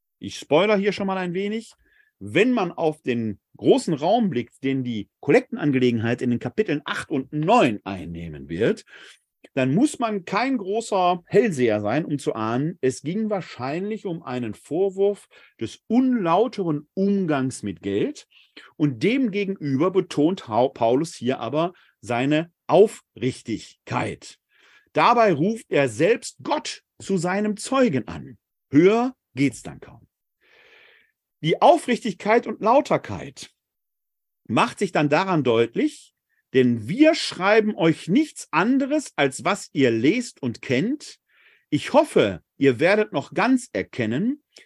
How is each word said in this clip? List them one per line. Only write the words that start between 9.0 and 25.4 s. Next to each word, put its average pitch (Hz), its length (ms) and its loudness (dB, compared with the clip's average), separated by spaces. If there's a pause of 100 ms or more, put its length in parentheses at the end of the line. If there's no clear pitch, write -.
dann 131 200 0
muss 262 240 0
man 214 260 -4
kein 247 340 -2
großer 185 680 0
Hellseher 135 540 2
sein, 113 240 -2
um 147 140 -4
zu - 160 -4
ahnen, 120 460 -4
es 131 220 -2
ging 208 280 -4
wahrscheinlich 190 760 -6
um 170 180 -8
einen 123 320 -6
Vorwurf 196 720 -2 (320)
des - 260 -10
unlauteren 208 1080 0
Umgangs 180 680 -2
mit 95 200 -8
Geld. 117 440 -4 (500)
Und 135 260 -2
demgegenüber 190 880 0
betont 180 580 0
Hau-, 117 200 2
Paulus 127 460 0
hier 123 260 -4
aber 147 320 -4 (280)
seine 135 520 -2 (140)
Aufrichtigkeit. - 1700 -2 (540)
Dabei 214 400 4
ruft 196 380 -2